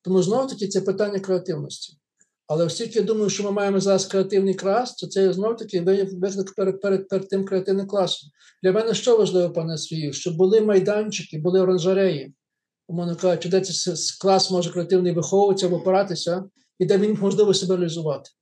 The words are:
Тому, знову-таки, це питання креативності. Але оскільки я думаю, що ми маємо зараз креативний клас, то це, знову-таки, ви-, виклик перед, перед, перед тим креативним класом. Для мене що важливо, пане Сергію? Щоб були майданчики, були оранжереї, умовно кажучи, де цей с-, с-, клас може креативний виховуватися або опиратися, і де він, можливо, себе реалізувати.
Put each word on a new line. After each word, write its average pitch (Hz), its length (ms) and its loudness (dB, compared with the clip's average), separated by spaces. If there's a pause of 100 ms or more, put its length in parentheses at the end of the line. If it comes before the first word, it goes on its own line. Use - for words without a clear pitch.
Тому, 185 200 2
знову-таки, 220 460 -2
це 196 140 -2
питання 202 380 -2
креативності. 175 720 -6 (540)
Але 160 180 0
оскільки 226 340 -4
я 190 60 0
думаю, 214 240 0
що 202 140 -4
ми 202 80 -2
маємо 196 280 0
зараз 196 260 2
креативний 190 480 0
клас, 202 420 -2
то 175 120 -12
це, 190 260 2
знову-таки, 214 480 -4
ви-, 190 220 2
виклик 190 520 -6
перед, 190 260 -2
перед, 190 260 -2
перед 190 200 -4
тим 196 180 -2
креативним 196 420 -2
класом. 180 420 -2 (340)
Для 185 80 4
мене 220 220 0
що 233 240 4
важливо, 175 360 2
пане 165 240 -4
Сергію? 151 360 -6
Щоб 170 220 -6
були 190 260 4
майданчики, 208 760 0
були 180 200 2
оранжереї, 180 760 2 (540)
умовно 175 280 -4
кажучи, 175 340 0
де 185 120 2
цей 165 140 -6
с-, 170 200 -4
с-, - 260 -6
клас 190 300 2
може 170 200 0
креативний 180 420 0
виховуватися 196 520 2
або 175 100 2
опиратися, 185 680 0 (360)
і 185 60 2
де 196 120 4
він, 208 240 2
можливо, 196 320 4
себе 185 220 0
реалізувати. 160 540 -4 (120)